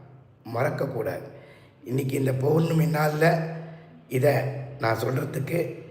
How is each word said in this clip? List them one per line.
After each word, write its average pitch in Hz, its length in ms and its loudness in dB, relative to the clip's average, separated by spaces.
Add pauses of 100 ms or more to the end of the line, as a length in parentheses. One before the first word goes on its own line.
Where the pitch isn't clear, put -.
(460)
மறக்கக்கூடாது. 117 800 -4 (580)
இன்னைக்கு 131 340 -2
இந்த 131 160 2
பௌர்ணமி 156 540 4
நாள்ல 151 380 2 (840)
இதை 131 240 4 (460)
நான் 113 220 0
சொல்றதுக்கு 131 580 -2 (320)